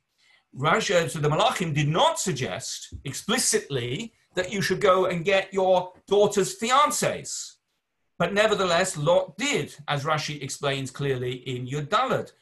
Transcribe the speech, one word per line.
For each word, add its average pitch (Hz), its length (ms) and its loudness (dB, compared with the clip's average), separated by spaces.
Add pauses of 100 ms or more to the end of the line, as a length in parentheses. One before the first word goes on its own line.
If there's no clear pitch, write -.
(580)
Rashi, 170 520 2
so 165 100 -8
the 151 100 2
Malachim 175 440 0
did 147 160 2
not 277 300 2
suggest - 720 -6 (100)
explicitly 185 1080 -2 (220)
that 180 180 -4
you 196 80 -2
should 180 180 0
go 190 280 4
and 165 180 -4
get 190 260 2
your 185 400 2 (160)
daughter's 202 500 2
fiancés. 233 1000 0 (640)
But 180 160 -2
nevertheless, 190 640 2
Lot 180 400 2
did, 240 380 -2 (120)
as 143 180 -2
Rashi 147 360 -2
explains 135 480 -4
clearly 127 440 -4
in 123 340 -8
Yud 143 220 -6
Daled. 220 420 0 (100)